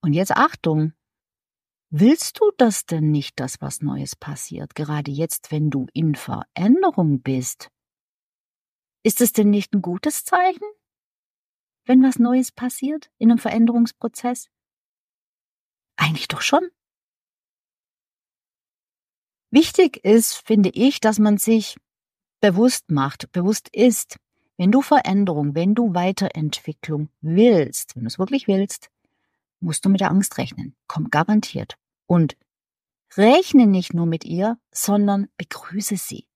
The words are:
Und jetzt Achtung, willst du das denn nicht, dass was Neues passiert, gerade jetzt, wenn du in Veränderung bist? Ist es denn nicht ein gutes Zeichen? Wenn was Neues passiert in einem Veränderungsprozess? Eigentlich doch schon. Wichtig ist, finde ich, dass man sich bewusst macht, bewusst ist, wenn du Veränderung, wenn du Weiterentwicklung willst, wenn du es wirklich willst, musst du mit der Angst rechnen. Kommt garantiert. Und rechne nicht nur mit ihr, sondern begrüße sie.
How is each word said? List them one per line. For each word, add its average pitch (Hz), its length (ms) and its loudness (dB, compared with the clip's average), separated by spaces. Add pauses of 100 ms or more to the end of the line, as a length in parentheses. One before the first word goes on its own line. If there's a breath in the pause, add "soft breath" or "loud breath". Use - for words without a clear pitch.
Und 156 120 -2
jetzt 180 200 0
Achtung, 156 600 0 (960)
willst 208 500 2
du 415 160 4
das 226 300 0
denn 156 240 0
nicht, 147 300 -4
dass 131 200 -8
was 143 220 -10
Neues 139 340 -8
passiert, - 580 -14
gerade 147 360 -6
jetzt, 151 400 -6
wenn 151 200 0
du 135 220 -4
in 156 220 -2
Veränderung 190 1080 0
bist? 131 480 -6 (1300)
Ist - 180 0
es 247 120 2
denn 208 180 2
nicht 202 240 -2
ein 196 80 0
gutes 180 420 -6
Zeichen? 359 420 0 (1200)
Wenn 254 140 6
was 262 160 2
Neues 247 340 2
passiert 269 680 -8
in 226 120 4
einem 233 80 4
Veränderungsprozess? 233 1120 -2 (1500)
Eigentlich 151 320 -4
doch - 140 -8
schon. 349 260 0 (2750)
Wichtig 320 540 4
ist, 220 300 4 (120)
finde 214 220 4
ich, 262 320 0
dass 214 180 0
man 208 200 4
sich 220 380 0 (640)
bewusst 208 500 2
macht, 143 420 -4
bewusst 185 400 -2
ist, - 460 0 (400)
wenn 185 120 2
du 262 120 4
Veränderung, 180 720 0
wenn 180 200 0
du 226 200 0
Weiterentwicklung 160 1120 -4 (120)
willst, 165 760 2
wenn 117 80 -10
du 110 40 -6
es - 100 -12
wirklich 254 280 -4
willst, 196 440 -4 (720)
musst 165 240 -6
du 202 40 2
mit 190 120 4
der 196 100 0
Angst 190 260 0
rechnen. - 400 -8 (100)
Kommt - 240 -8
garantiert. 156 680 -2 (280)
Und 170 300 2 (800)
rechne 254 500 6
nicht 190 280 0
nur 170 120 0
mit 165 180 -4
ihr, 202 340 -4 (140)
sondern 202 640 0
begrüße - 600 -10
sie. - 400 -12